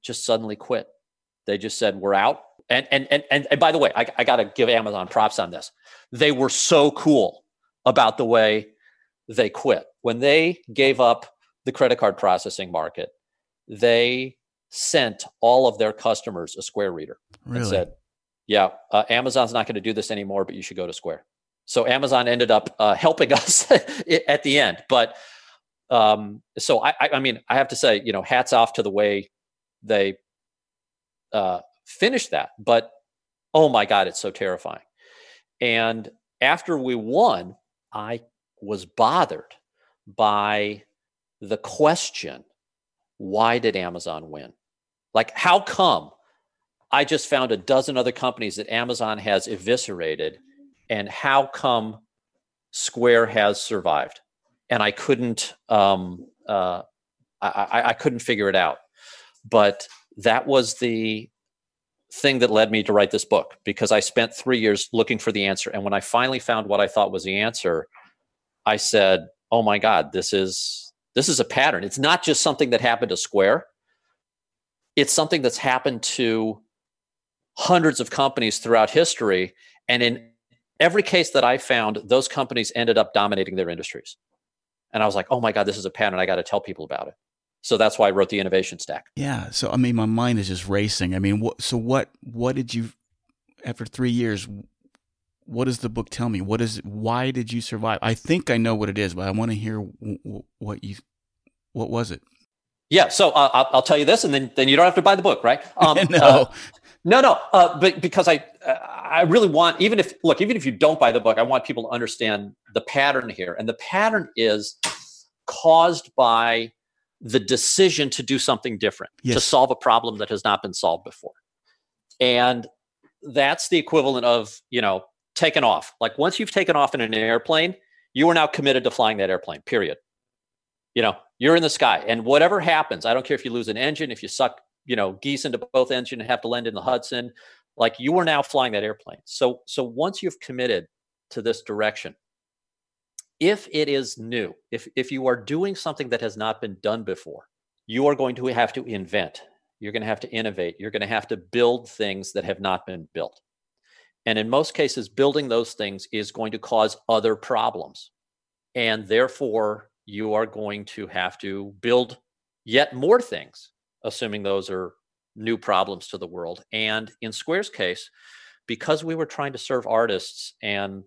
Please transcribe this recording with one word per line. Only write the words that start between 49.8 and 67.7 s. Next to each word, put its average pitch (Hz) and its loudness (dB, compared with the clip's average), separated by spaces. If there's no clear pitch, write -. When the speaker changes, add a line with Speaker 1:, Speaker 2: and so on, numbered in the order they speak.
Speaker 1:
and 104 -6
how 135 0
come 113 -4
Square 117 2
has 104 0
survived?" 80 -4
And 117 0
I 104 0
couldn't, 120 -4
um, 95 2
uh, 92 -4
I, 101 -4
I, 113 -2
I 117 0
couldn't 123 -4
figure 104 0
it 95 0
out. 87 0
But 104 4
that 110 2
was 131 2
the 113 -4
thing 135 0
that 120 4
led 107 4
me 107 0
to 104 0
write 101 4
this 104 -2
book, - 0
because 104 -2
I 107 4
spent 113 -2
three 127 -2
years 107 0
looking 113 0
for - -4
the 101 -2
answer. 98 -4
And 98 -8
when 101 -4
I 101 0
finally 123 -2
found 110 -2
what 101 0
I 98 2
thought 98 0
was 92 -6
the 95 -4
answer, 95 -2